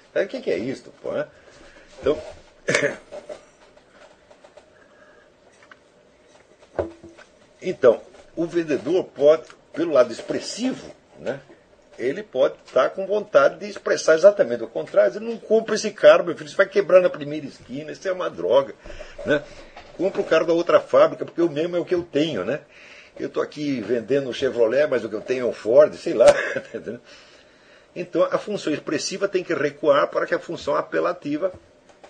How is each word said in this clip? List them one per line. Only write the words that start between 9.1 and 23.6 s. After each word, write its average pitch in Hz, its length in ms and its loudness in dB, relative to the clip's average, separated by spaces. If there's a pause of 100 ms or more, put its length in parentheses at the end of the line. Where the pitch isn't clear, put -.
pelo 165 200 -4
lado 120 200 4
expressivo, - 800 -8 (280)
né, 113 220 -8 (580)
ele 139 240 -4
pode 131 320 0 (180)
tá 135 160 4
com 190 180 -8
vontade 185 520 2
de 202 100 -12
expressar 196 460 2
exatamente 160 500 4
o - 40 -12
contrário. 185 440 0
Dizer, 220 120 -10
"Não 233 120 -6
compra 214 380 0
esse 214 160 -4
carro, 175 340 6
meu 160 120 -4
filho, 151 120 -14
você - 80 -16
vai 196 100 4
quebrar 185 340 4
na 180 100 2
primeira 147 360 -10
esquina, 147 460 -14
isso - 160 -12
é 185 40 -4
uma 180 160 -6
droga, 123 460 0 (500)
né? 196 180 0 (540)
Compra 190 240 -2
o - 40 -2
carro 160 220 2
da 170 60 0
outra 165 280 2
fábrica, 139 440 2
porque 135 160 -8
o 170 80 2
mesmo 160 280 -4
é - 20 0
o 160 60 -4
que 175 100 -4
eu 170 80 -2
tenho, 143 420 -2
né? 131 160 -4 (560)
Eu 139 120 -8
tô 151 120 -6
aqui 143 400 -4